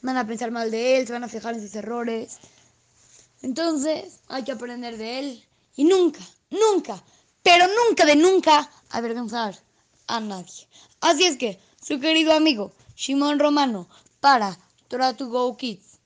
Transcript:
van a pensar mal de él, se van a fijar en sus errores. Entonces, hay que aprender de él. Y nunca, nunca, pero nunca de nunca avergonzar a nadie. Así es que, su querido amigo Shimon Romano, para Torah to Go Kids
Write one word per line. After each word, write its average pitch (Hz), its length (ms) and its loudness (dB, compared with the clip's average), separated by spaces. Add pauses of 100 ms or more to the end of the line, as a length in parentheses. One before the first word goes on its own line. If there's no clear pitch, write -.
van 254 140 -4
a 247 100 -4
pensar 226 240 -8
mal 233 200 -6
de 247 280 0
él, 254 80 -2
se 233 60 -10
van 240 120 -8
a 233 40 -12
fijar 226 260 -8
en 220 80 -10
sus 208 120 -16
errores. 226 640 -8 (1040)
Entonces, 311 840 -4
hay 269 160 -8
que 269 80 -8
aprender 240 460 -12
de 226 200 -10
él. 269 260 -12 (320)
Y 277 80 2
nunca, 349 360 4 (300)
nunca, 370 520 0 (400)
pero 349 240 6
nunca 415 380 2
de 294 120 6
nunca 320 540 4 (200)
avergonzar 233 680 -6 (480)
a 226 140 -6
nadie. 190 460 -14 (340)
Así 330 240 4
es 311 120 2
que, 220 240 -6 (200)
su 285 200 -6
querido 320 320 2
amigo 302 400 2 (240)
Shimon 285 420 -2
Romano, 277 500 0 (320)
para 226 380 2 (300)
Torah 254 280 -2
to 262 120 -8
Go 247 280 -2
Kids - 480 -12